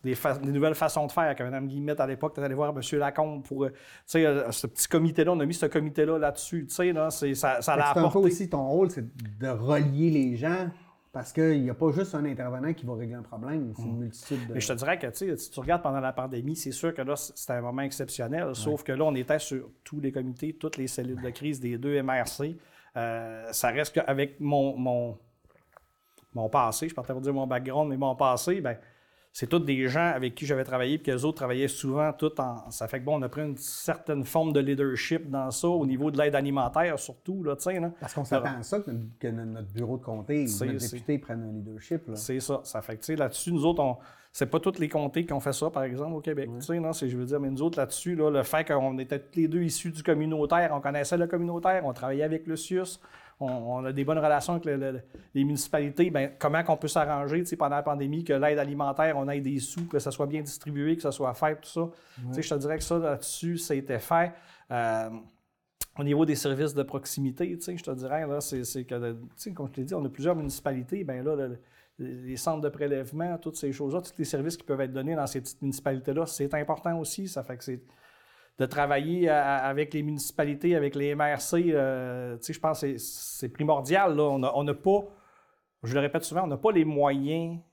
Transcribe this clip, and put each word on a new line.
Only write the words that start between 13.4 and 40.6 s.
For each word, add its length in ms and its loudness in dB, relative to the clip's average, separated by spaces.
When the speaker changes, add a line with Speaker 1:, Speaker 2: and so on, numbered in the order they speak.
Speaker 2:
c'est 60 -10
une 140 -4
Speaker 1:
Mm. 40 -4
Speaker 2:
multitude 480 -6
de 60 -8
Speaker 1:
Mais 60 0
je 80 -2
te 60 0
dirais 260 0
que, 80 -4
tu 100 -6
sais, 200 -2
si 120 -10
tu 100 -10
regardes 220 2
pendant 180 0
la 140 -2
pandémie, 420 -4
c'est 160 -6
sûr 220 -2
que 80 -6
là, 140 0
c-, 200 -10
c'était 180 -6
un 80 -2
moment 200 -4
exceptionnel, 680 -4
Speaker 2:
Ouais. 40 -6
Speaker 1:
sauf 300 -2
que 80 -4
là, 120 2
on 120 4
était 240 2
sur 280 -6
tous 160 -8
les 120 0
comités, 420 -4
toutes 240 -6
les 100 -4
cellules 340 -4
de 100 -4
crise 280 -4
des 200 -2
deux 160 0
M 160 2
R 160 2
C. 280 -6
Euh, 560 -4
ça 180 2
reste 260 0
qu'avec 440 2
mon, 380 2
mon, 400 0
mon 140 0
passé, 380 2
je 60 -8
partais 200 -6
pour 80 -4
dire 120 0
mon 140 0
background, 420 0
mais 80 0
mon 180 2
passé, 460 2
ben, 160 -2
c'est 120 -4
tous 140 4
des 280 2
gens 280 2
avec 180 -2
qui 140 -8
j'avais 160 0
travaillé, 340 0
puis 140 -2
qu'eux 120 0
autres 140 0
travaillaient 300 0
souvent, 440 0
tout 200 0
en, 300 -6
ça 160 -6
fait 140 -6
que 40 -8
bon, 140 2
on 20 -2
a 80 -2
pris 140 -6
une 140 -4
certaine 640 -4
forme 280 2
de 80 6
leadership 720 0
dans 220 -2
ça, 160 -2
au 180 2
niveau 240 2
de 80 -2
l'aide 160 4
alimentaire 640 2
surtout, 460 -8
là, 120 0
tu 80 -10
sais, 160 0
là. 200 -2
Speaker 2:
Parce 160 -10
qu'on 60 -2
Speaker 1:
Là, 40 -2
Speaker 2:
s'attend 320 0
à 60 -8
ça, 160 0
que, 100 -6
que 80 -4
no-, 180 -4
notre 260 -8
bureau 260 -4
de 60 -10
comté, 440 -2
Speaker 1:
C'est, 180 -2